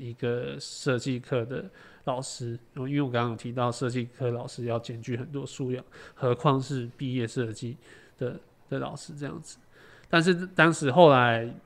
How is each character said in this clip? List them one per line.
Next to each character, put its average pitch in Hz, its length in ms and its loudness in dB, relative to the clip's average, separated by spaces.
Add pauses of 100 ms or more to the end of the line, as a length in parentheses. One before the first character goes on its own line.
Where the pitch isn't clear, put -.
一 120 140 -10
个 123 440 -2
设 - 400 -2
计 123 220 -2
课 120 240 -2
的 131 200 -6 (400)
老 127 160 -2
师， 120 380 -8 (160)
因 135 200 -4
为 143 80 2
我 131 80 -2
刚 120 120 2
刚 120 80 0
有 113 60 -6
提 120 160 -10
到 123 180 0
设 123 180 -2
计 120 200 -2 (100)
课 127 120 0
老 120 160 -4
师 127 180 -10
要 117 140 -2
兼 113 220 -10
具 120 160 -6
很 127 140 -6
多 139 160 -8
素 127 240 -6
养， 127 140 -4 (300)
何 123 200 0
况 135 260 4
是 127 360 -6
毕 131 180 -4
业 123 120 0
设 113 260 -2
计 120 240 -10 (420)
的， 123 220 -6 (280)
的 135 100 -4
老 135 180 -6
师 - 180 -14
这 143 120 -8
样 160 160 -8
子。 - 160 -20 (500)
但 165 120 4
是 175 140 6 (220)
当 165 160 8
时 143 180 0
后 160 220 10
来 120 360 4 (180)